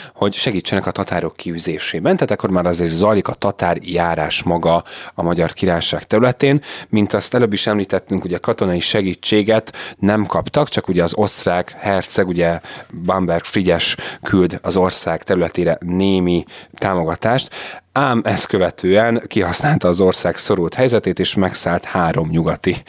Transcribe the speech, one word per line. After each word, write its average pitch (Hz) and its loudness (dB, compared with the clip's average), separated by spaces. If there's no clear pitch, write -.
hogy 101 0
segítsenek 98 -2
a 90 -4
tatárok 85 -4
kiűzésében. 85 -2
Tehát 139 0
akkor 101 -2
már 90 2
azért 85 0
zajlik 98 2
a - -4
tatár 90 -2
járás 85 -2
maga 85 2
a - -6
Magyar 85 0
Királyság 85 -2
területén. 127 2
Mint 104 2
azt 101 -2
előbb 117 2
is 98 -2
említettünk, 98 -2
ugye 87 -4
katonai 92 0
segítséget 104 0
nem 104 2
kaptak, 139 0
csak - -2
ugye 87 2
az 85 0
osztrák 90 0
herceg, 98 0
ugye 85 0
Bamberg 90 0
Frigyes 90 0
küld 101 2
az 92 0
ország 87 0
területére 85 0
némi 90 2
támogatást, 95 -2
ám 127 2
ezt 98 0
követően 101 2
kihasználta 98 0
az 90 4
ország 90 2
szorult 87 0
helyzetét, 117 2
és - 0
megszállt 90 0
három 82 0
nyugati 82 0